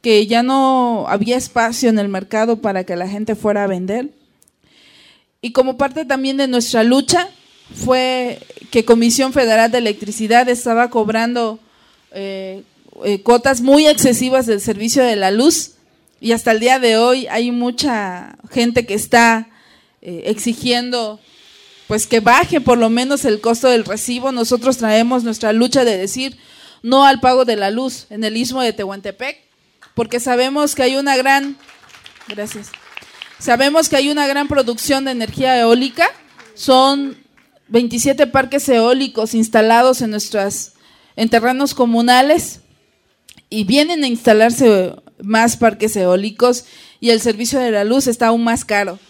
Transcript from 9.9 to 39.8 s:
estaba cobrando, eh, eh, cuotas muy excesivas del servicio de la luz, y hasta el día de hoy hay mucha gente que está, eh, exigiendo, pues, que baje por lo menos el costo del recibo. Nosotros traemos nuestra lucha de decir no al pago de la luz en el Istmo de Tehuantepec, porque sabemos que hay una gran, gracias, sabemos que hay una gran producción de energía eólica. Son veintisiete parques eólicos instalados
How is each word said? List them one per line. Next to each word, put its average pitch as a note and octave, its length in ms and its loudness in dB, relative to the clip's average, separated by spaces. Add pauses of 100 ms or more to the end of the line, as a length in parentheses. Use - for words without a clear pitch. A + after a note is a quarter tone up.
estaba A#3+ 420 0
cobrando, A3+ 680 -2 (540)
eh, F#3+ 500 -12 (420)
eh, G3+ 160 -2
cuotas A#3+ 400 2
muy C#4+ 280 6
excesivas B3+ 580 2
del G#3+ 140 0
servicio A3+ 420 -2
de A#3+ 140 0
la F#3+ 160 0
luz, C4 400 0 (480)
y A3+ 120 -2
hasta A#3 200 0
el A3 80 0
día B3 180 2
de A#3 180 2
hoy B3 300 2
hay A#3 240 -4
mucha A#3+ 880 -6 (120)
gente A#3+ 360 0
que G3+ 80 -6
está, A3+ 540 4 (540)
eh, F3 240 -14
exigiendo, A#3+ 920 -4 (680)
pues, G#3+ 200 -4
que A3+ 140 2
baje C4+ 400 4
por A#3+ 180 2
lo A3+ 120 2
menos C4 340 -2
el G#3+ 160 0
costo A#3 280 0
del A#3 160 2
recibo. A#3+ 460 -6
Nosotros A#3+ 460 -2
traemos A#3 480 0
nuestra A3 280 -4
lucha B3 320 2
de A3+ 120 0
decir B3 400 -6 (460)
no C4 220 4
al C4+ 160 6
pago B3+ 240 4
de A#3 120 -2
la G3 140 -2
luz B3+ 400 -6
en G#3+ 120 -8
el G#3+ 140 -4
Istmo B3 260 -4
de A#3 100 -2
Tehuantepec, G3 680 -10 (560)
porque A#3 260 -4
sabemos C4+ 560 0
que C4+ 80 0
hay C4 120 0
una C#4 200 0
gran, C#4 400 0 (720)
gracias, G#3 400 -12 (720)
sabemos C#4+ 480 2
que D4+ 80 0
hay C#4 120 2
una D4 200 -2
gran C#4+ 180 -2
producción C4+ 580 -2
de C4+ 60 -4
energía B3+ 480 -2
eólica. B3 500 2 (460)
Son C4+ 600 2 (500)
veintisiete A#3+ 640 0
parques C4+ 400 -2
eólicos A#3+ 640 0
instalados A3+ 680 2